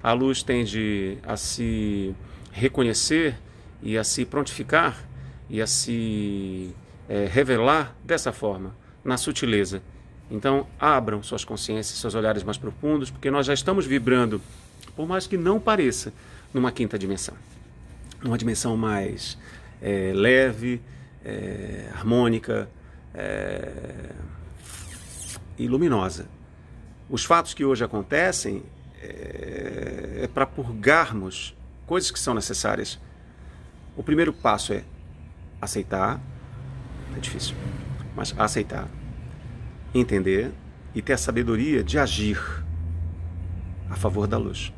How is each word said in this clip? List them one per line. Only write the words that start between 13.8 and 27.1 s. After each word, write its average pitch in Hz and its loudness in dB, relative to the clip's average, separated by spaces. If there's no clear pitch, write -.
vibrando, 123 4
por 160 -2
mais 180 0
que 196 0
não 185 4
pareça, 180 4
numa 127 4
quinta 110 0
dimensão. 95 -2
Numa 117 0
dimensão 113 0
mais, 101 -2
é, 95 2
leve, 120 6
é, 104 -8
harmônica, 113 2
é, 50 -6
e 120 -2
luminosa. 117 2
Os - -2